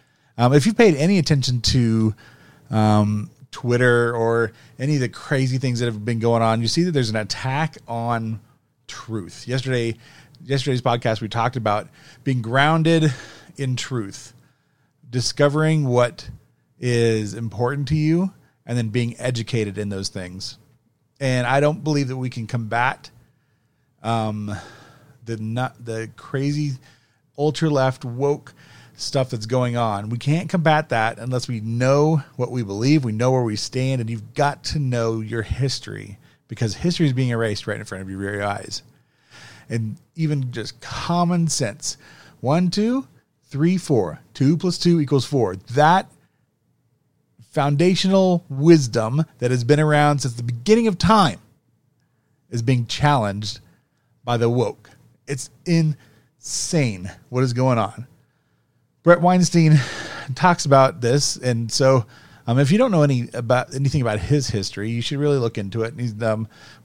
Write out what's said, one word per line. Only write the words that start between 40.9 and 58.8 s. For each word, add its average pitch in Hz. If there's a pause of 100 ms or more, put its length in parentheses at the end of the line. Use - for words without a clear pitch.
sense, - (420)
one, 170
two, 247 (360)
three, 165
four, 98 (140)
two 143
plus 180
two 170
equals 139
four, 107
that 147 (1400)
foundational 180
wisdom 135 (140)
that 123
has 123
been 143
around 147
since 120
the 123
beginning 190
of 190
time 175 (1120)
is 117
being 120
challenged 104 (640)
by 120
the 117
woke. 120 (380)
It's - (160)
insane 147 (180)
what 127
is 123
going 127
on. 110 (960)